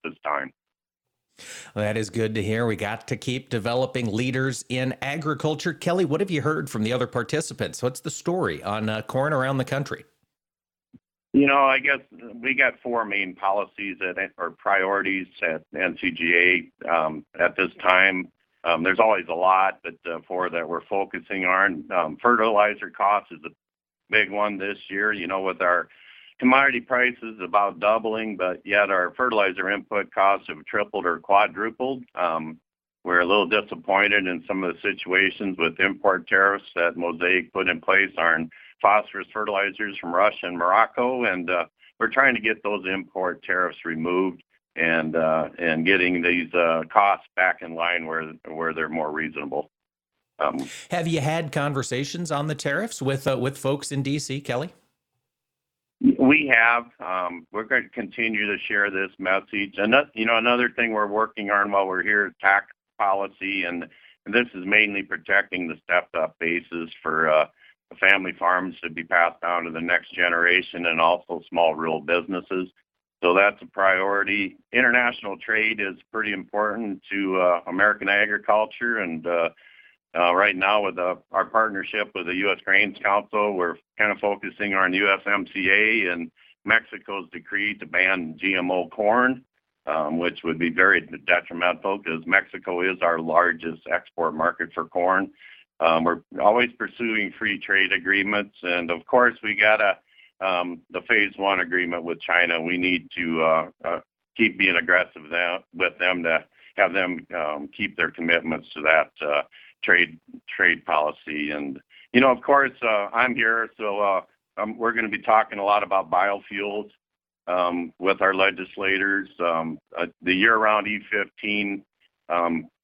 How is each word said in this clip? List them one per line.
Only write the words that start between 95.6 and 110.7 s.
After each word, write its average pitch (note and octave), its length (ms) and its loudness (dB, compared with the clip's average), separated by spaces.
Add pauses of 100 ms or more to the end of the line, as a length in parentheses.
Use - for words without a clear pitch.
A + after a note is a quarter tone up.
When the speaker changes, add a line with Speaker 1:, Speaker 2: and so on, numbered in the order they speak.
Speaker 1:
Um, E2 240 4
we're E2 200 0 (180)
always A#2+ 320 4
pursuing A2 580 -4
free G2+ 300 -6
trade F#2+ 320 2
agreements, G2 720 0
and F2 260 -2
of E2+ 160 -6
course B2 380 2
we G#2+ 100 -2
got G#2+ 260 4
a, G2 160 2 (480)
um, F2+ 360 -2 (100)
the F2+ 120 -8
phase G#2 340 0
one G2 240 0
agreement F2 420 -2
with E2 180 -6
China. E2+ 400 0
We F2 180 -4
need F2+ 340 -2
to, E2 320 -2
uh, D#2+ 260 2 (140)
uh, E2+ 160 -4 (360)
keep G#2 220 0
being F#2+ 160 2
aggressive E2+ 540 0
that, F2 340 -2 (100)
with E2+ 260 -2
them F2+ 260 0
to D#2+ 200 0 (320)
have F#2+ 160 2
them, F2+ 400 -2
um, D2+ 360 -6
keep - 280 -8
their D#2+ 140 0
commitments E2 640 -2
to D#2 80 -10
that, D#2 400 4
uh, D2 220 -2 (400)
trade, F2 380 2 (260)
trade E2+ 380 0